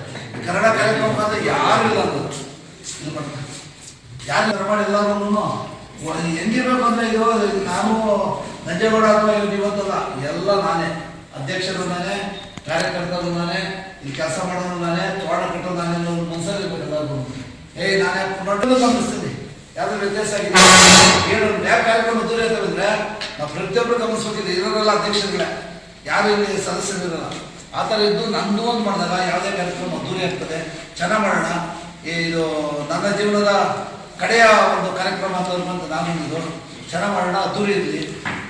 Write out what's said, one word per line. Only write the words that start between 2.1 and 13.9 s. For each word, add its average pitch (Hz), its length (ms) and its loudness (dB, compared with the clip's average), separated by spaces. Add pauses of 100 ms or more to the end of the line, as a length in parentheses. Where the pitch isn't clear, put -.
ಇದು 151 160 -8
ಮಾಡ್ತಾರೆ. - 300 -10 (800)
ಯಾರು 214 240 2
ತರ 196 180 -2
ಮಾಡಿ 208 160 2
ಎಲ್ಲಾರ್ಗೂನು 208 580 2 (600)
ವ-, 165 320 -2
ಹೆಂಗಿರ್ಬೇಕು 247 460 2
ಅಂದ್ರೆ 226 260 2
ಇದು 220 160 2 (400)
ನಾನು 208 280 0 (720)
ನಂಜೇಗೌಡ 220 360 2
ಅಥವಾ 214 300 6
ಇವ್ರು 202 220 0
ಇವತ್ತಲ್ಲ, 196 720 -2
ಎಲ್ಲ 190 340 0
ನಾನೇ. 165 500 -2 (240)
ಅಧ್ಯಕ್ಷರು 180 540 -4
ನಾನೇ, 196 520 -4 (240)
ಕಾರ್ಯಕರ್ತರು 170 720 -2
ನಾನೇ, 170 240 -2 (420)